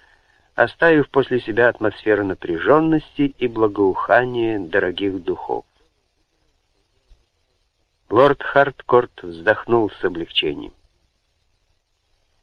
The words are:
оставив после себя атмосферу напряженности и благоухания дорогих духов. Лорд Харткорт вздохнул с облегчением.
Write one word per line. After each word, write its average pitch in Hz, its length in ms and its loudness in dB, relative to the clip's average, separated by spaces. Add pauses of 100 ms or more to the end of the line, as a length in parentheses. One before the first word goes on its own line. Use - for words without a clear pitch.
(560)
оставив 151 540 2
после 131 300 0
себя 117 300 0
атмосферу 104 560 -2
напряженности 139 1120 -2
и 123 100 -2
благоухания 110 1120 0
дорогих 92 640 -4
духов. - 400 -6 (2500)
Лорд 139 340 4
Харткорт - 800 0
вздохнул 95 640 0
с - 140 -10
облегчением. 82 720 -6 (1700)